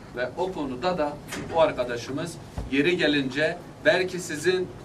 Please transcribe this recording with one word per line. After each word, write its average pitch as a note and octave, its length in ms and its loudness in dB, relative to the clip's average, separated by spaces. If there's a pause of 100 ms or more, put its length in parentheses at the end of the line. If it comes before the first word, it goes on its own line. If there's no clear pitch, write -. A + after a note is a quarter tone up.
(160)
Ve B2+ 200 -2
o F#3 160 0
konuda E3 460 -2
da D3 140 0 (440)
o E3 40 8
arkadaşımız B2+ 720 0 (400)
yeri E3 240 4
gelince D3 600 2 (260)
belki F3+ 340 4
sizin E3+ 500 0 (160)